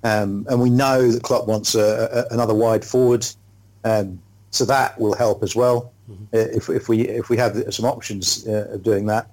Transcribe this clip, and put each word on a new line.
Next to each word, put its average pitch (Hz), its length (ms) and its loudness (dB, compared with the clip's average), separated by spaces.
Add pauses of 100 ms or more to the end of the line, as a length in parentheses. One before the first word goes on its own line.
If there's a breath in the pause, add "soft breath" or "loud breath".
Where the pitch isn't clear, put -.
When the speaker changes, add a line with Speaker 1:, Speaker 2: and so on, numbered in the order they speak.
Speaker 1:
um, 104 460 0
and 123 120 2
we 123 80 4
know 131 420 4
that 117 120 0
Klopp 117 220 0
wants 107 300 -2
a, 113 560 2
a, - 20 -8
another 113 200 2
wide 110 320 2
forward, 120 420 2 (560)
um, 101 360 -2 (320)
so - 140 -2
that 131 340 0
will 107 160 0
help 107 280 0
as 98 120 -4
well, 123 360 2 (180)
Speaker 2:
Mm-hmm. 101 140 -18 (100)
Speaker 1:
uh, 113 240 0
if, - 120 -6
if - 200 -2
we, 113 180 4
if 113 220 -6
we 117 80 2
have 113 180 0 (160)
some 113 140 -4
options, 110 640 -4
uh, 107 240 -2
of 101 100 -10
doing 101 240 0
that. 107 280 -2